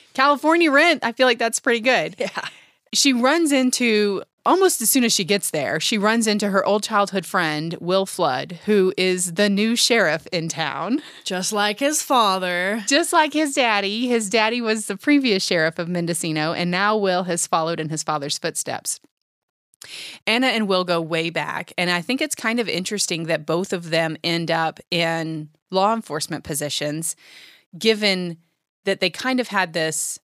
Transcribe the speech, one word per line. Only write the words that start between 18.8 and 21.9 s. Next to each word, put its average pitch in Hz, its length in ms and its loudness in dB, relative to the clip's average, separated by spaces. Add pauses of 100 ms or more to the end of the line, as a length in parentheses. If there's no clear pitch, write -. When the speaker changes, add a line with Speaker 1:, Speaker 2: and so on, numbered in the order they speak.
Speaker 1:
Anna 247 220 2
and 220 220 0
Will 185 160 0
go 170 160 0
way 165 280 -2
back, 156 480 -6
and 180 120 0
I 175 120 0